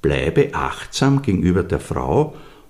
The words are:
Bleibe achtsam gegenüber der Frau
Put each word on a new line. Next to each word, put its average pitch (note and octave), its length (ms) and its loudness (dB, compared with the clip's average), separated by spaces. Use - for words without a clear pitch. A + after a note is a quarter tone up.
Bleibe D2 500 2
achtsam C3+ 680 0
gegenüber F2+ 420 2
der - 160 -2
Frau D#2+ 560 0